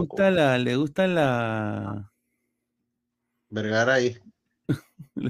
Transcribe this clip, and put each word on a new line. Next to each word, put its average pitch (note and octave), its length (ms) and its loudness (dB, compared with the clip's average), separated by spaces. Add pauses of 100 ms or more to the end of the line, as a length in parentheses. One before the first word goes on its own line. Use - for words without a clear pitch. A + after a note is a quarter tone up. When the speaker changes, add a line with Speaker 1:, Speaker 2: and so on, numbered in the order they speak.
Speaker 1:
gusta - 240 -2
Speaker 2:
con F#3+ 100 4
Speaker 1:
la, C#3 220 4
le B2 180 0
gusta D3+ 320 0
la A2 1040 -2 (1400)
Speaker 3:
Vergaray. A#2 680 0 (500)
Speaker 1:
<laughs> - 480 -8
le - 140 -4